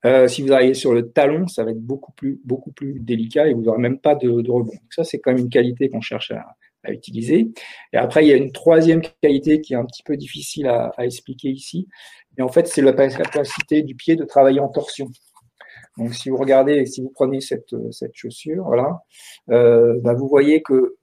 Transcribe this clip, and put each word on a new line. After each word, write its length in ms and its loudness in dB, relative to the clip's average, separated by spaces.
Euh, 240 6
si 140 -4
vous 100 0
arrivez 220 4
sur 200 0
le 160 -2
talon, 380 0
ça 160 -6
va 80 -6
être 80 -8
beaucoup 320 -12
plus, 320 -8
beaucoup 260 -8
plus 300 -12
délicat 480 -2
et 40 2
vous 100 -4
n'aurez 180 0
même 180 -2
pas 160 2
de, 260 -2
de 100 -4
rebond. 220 -2
Donc 220 -20
ça, 80 -4
c'est 160 -6
quand 140 -2
même 80 0
une 100 -4
qualité 380 0
qu'on 120 -6
cherche 300 -10
à, 260 -12
à 80 -8
utiliser. 580 -2
Et 40 -2
après, 280 2
il 40 8
y 40 8
a 40 6
une 160 0
troisième 500 4
qualité 400 2
qui 120 -10
est 40 -2
un 80 -2
petit 200 -16
peu 120 -6
difficile 520 -10
à, 280 -2
à 80 -8
expliquer 440 -10
ici. 400 -10
Mais 80 -2
en 40 -2
fait, 200 2
c'est 140 -2
la 100 6
capacité 920 -2
du 140 -8
pied 180 0
de 100 -4
travailler 360 4
en 80 -2
torsion. 420 -8
Donc, 180 -8
si 160 -10
vous 60 -2
regardez, 500 2
si 160 -12
vous 80 -12
prenez 300 -2
cette, 340 -10
cette 240 -12
chaussure, 500 -10
voilà, 380 -2
euh, 500 6
bah, 140 0
vous 140 -4
voyez 340 4
que 400 0